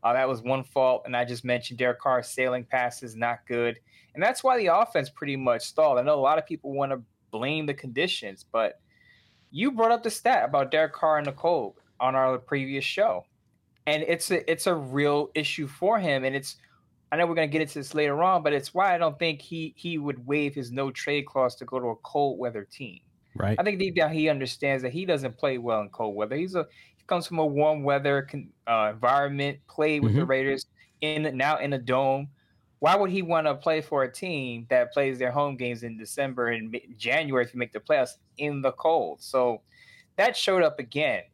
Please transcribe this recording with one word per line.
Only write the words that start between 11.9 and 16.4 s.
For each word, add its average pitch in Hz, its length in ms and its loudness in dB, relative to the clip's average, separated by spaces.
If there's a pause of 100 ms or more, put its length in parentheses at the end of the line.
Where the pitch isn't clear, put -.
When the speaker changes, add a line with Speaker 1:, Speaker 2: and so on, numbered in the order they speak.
Speaker 1:
on 127 140 2
our 131 240 2
previous 135 460 -4
show. 190 400 0 (600)
And 151 200 0
it's 170 240 0
a, 170 200 0
it's 165 160 0
a 185 80 2
real 143 600 0
issue 151 320 -2
for 202 320 0
him. 143 260 0
And 135 120 0
it's, 139 200 -8 (540)